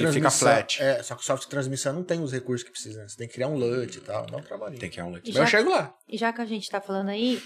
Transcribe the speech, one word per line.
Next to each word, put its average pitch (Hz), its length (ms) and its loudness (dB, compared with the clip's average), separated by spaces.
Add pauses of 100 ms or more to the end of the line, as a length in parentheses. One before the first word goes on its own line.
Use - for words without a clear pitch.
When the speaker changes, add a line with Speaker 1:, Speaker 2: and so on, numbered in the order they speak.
Speaker 1:
fica 160 60 4
Speaker 2:
transmissão 139 360 6
Speaker 1:
flat. 113 340 4
Speaker 2:
É, 135 200 2
só - 120 -10
que - 80 -12
o - 20 -6
software 135 220 0
de - 40 -16
transmissão 135 420 -2
não 175 120 -4
tem 175 160 0
os 143 120 -2
recursos 123 320 -2
que - 60 -20
precisa, 107 300 -12
né? 104 80 -14
Você - 80 -16
tem 117 120 -8
que - 60 -20
criar 127 140 -2
um 151 80 -2
lut 120 400 0
e - 40 -16
tal, 110 260 -6
dá - 100 -8
um 143 60 -8
trabalhinho. 135 380 -10
Speaker 1:
Tem 92 100 -6
que - 60 -16
criar 87 100 -6
um 87 40 -8
lut. 87 140 -10
Speaker 3:
E 233 80 -10
Speaker 2:
Mas 196 40 -2
eu 269 60 8
Speaker 3:
já - 40 6 (120)
Speaker 2:
chego 262 120 4
lá. 220 240 0 (140)
Speaker 3:
e - 100 -6
já 226 140 2
que 233 100 -8
a 233 40 -6
gente 208 240 -6
tá 202 100 -4
falando 196 280 -4
aí, 226 380 0